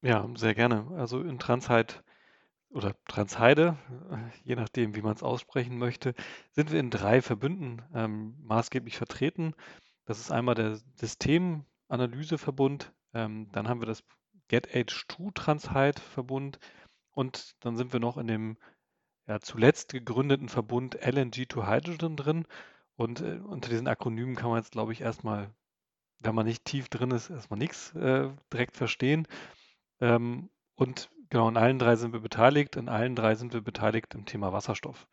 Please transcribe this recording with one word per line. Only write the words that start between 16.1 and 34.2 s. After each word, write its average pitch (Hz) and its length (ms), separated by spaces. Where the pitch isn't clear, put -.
und - 500
dann 117 160
sind 123 160
wir 127 60
noch 120 180
in 120 100
dem, 110 300
ja, 104 120
zuletzt - 540
gegründeten 127 560
Verbund 120 520
L 131 160
N 127 140
G 127 140
to 107 220
Hydrogen 156 500
drin. 156 280
Und, 120 260
äh, - 180
unter 185 300
diesen 120 180
Akronymen 123 480
kann 117 140
man 117 100
jetzt, - 140
glaub 110 180
ich, 110 100
erstmal, 104 480
wenn 113 160
man 110 100
nicht 117 200
tief 139 240
drin 123 220
ist, 117 180
erstmal 113 300
nix, - 360
äh, 135 340
direkt 123 260
verstehen. 139 500
Ähm, 120 480
und - 340
genau, 117 200
in 113 80
allen 113 220
drei 120 160
sind 117 180
wir 117 60
beteiligt, 127 560
in 120 140
allen 117 260
drei 113 200
sind 117 180
wir 117 80
beteiligt 107 540
im 101 100